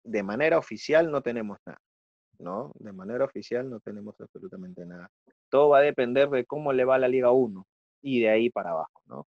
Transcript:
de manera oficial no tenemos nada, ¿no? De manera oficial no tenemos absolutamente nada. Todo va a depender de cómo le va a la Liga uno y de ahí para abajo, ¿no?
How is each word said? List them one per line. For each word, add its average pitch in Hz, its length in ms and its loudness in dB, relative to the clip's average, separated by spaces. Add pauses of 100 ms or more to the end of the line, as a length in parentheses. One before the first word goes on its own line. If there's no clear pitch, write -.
de 107 200 -2
manera 143 340 2
oficial 151 540 0
no 143 100 -2
tenemos 110 460 -6
nada, 82 120 -18 (600)
¿no? 104 400 -10
De 107 140 -16
manera 107 320 -4
oficial 123 440 -6
no 113 100 -12
tenemos 104 400 -14
absolutamente 92 680 -16
nada. 87 220 -18 (400)
Todo 143 200 6
va 143 80 8
a 139 40 8
depender 135 480 2
de 127 160 -2
cómo 147 280 -4
le 127 100 2
va 131 120 4
a 131 40 4
la 127 80 2
Liga 127 240 4
uno 110 360 0 (340)
y 131 200 0
de 110 80 4
ahí 113 200 4
para 92 220 -6
abajo, 78 340 -6
¿no? - 240 -16